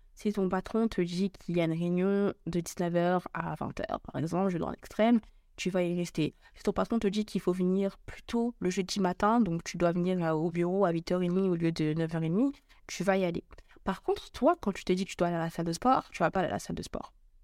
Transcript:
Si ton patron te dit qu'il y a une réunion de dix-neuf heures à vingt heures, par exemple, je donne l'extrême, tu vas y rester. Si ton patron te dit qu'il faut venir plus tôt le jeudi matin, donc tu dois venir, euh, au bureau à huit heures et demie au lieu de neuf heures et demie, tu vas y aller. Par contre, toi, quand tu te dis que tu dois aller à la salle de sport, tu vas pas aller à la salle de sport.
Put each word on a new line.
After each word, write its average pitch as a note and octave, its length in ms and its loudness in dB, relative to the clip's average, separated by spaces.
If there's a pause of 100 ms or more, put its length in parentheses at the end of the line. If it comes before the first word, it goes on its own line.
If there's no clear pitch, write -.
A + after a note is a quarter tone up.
(140)
Si G#3 200 -2
ton F#3+ 160 0
patron G#3 360 0
te G3+ 140 -2
dit F3+ 300 0
qu'il - 260 -6
y E3+ 60 4
a - 20 4
une D#3+ 80 2
réunion F3+ 600 2 (120)
de E3+ 140 -2
dix-neuf E3+ 340 -4
heures F3 380 2
à E3 220 -4
vingt - 260 -6
heures, - 200 -4
par - 200 -8
exemple, F3 300 0
je F3 80 -2
donne - 140 -4
l'extrême, A3+ 480 2 (360)
tu - 140 -2
vas F#3 120 2
y F3 140 0
rester. E3+ 380 -2 (200)
Si - 80 -20
ton G3+ 100 0
patron G3 260 0
te A3 80 0
dit G#3 180 0
qu'il - 160 -4
faut F3+ 120 0
venir F#3 460 0
plus - 240 -16
tôt A#3 360 -2
le F3+ 100 -2
jeudi F#3 320 -2
matin, G#3 400 2
donc E3+ 240 0
tu - 140 -8
dois E3+ 140 4
venir, F3+ 300 0
euh, D#3+ 100 2
au D#3+ 180 0
bureau F3 340 2
à F3 60 4
huit E3 200 -2
heures F3+ 120 2
et F3 60 0
demie F#3+ 200 2
au F3+ 60 2
lieu E3 180 0
de D#3 220 0
neuf E3 200 -2
heures D#3+ 80 -2
et D#3+ 60 0
demie, A#3+ 240 2 (340)
tu - 160 -8
vas F#3+ 140 4
y F#3+ 80 2
aller. E3+ 200 -4 (400)
Par F#3+ 180 -4
contre, - 280 -2
toi, E4 300 4
quand G3+ 120 -2
tu - 120 -8
te - 80 0
dis F#3 140 0
que - 40 -16
tu - 60 -10
dois F3 120 0
aller F3 80 -2
à E3 40 0
la E3 100 -2
salle E3+ 140 -4
de E3 80 -2
sport, - 380 0
tu - 80 -14
vas E3 120 2
pas F#3+ 100 0
aller F3 80 0
à - 40 -4
la G2+ 60 -4
salle - 180 -6
de - 60 -6
sport. - 320 -10 (300)